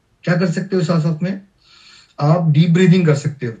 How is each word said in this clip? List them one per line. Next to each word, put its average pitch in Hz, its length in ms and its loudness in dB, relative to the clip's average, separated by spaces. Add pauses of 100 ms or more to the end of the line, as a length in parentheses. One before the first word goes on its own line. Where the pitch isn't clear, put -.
(240)
क्या 170 140 0
कर 170 140 -2
सकते - 240 -6
हो 180 60 0
साथ 165 180 0
साथ 160 240 -4
में? 196 180 -6 (800)
आप 160 280 2
डीप 160 200 2
ब्रीथिंग 180 360 4
कर 147 100 2
सकते - 300 -8
हो 110 160 -8